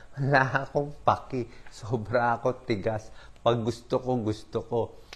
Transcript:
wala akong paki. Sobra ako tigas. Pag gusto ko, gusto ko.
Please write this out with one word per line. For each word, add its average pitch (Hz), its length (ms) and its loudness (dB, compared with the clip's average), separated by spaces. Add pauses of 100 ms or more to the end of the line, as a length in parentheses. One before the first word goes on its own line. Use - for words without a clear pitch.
(160)
wala 139 260 4 (220)
akong 147 260 0 (140)
paki. 117 420 2 (220)
Sobra 117 720 0
ako 127 240 -2
tigas. 110 480 -2 (320)
Pag 117 160 6
gusto 117 400 0
ko, 123 240 0
gusto 107 400 -2
ko. - 180 0 (340)